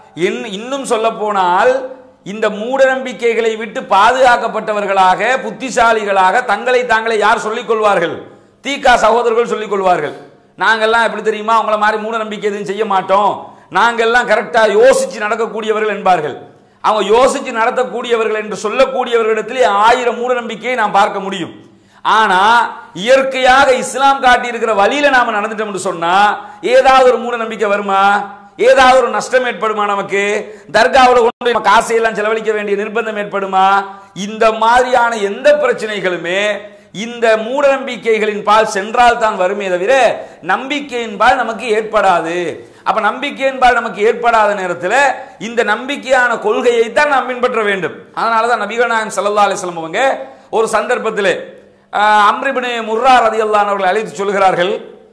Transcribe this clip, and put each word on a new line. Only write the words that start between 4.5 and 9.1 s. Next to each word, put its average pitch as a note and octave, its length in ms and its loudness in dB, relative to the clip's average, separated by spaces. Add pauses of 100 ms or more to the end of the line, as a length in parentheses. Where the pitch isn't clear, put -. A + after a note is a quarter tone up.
புத்திசாலிகளாக G3+ 1040 0
தங்களை A#3+ 400 0
தாங்களே A3+ 320 0
யார் G#3 220 2
சொல்லிக் G#3+ 280 -6
கொள்வார்கள்? G3 540 0 (460)
தீகா C4+ 280 2
சகோதரர்கள் A3+ 520 2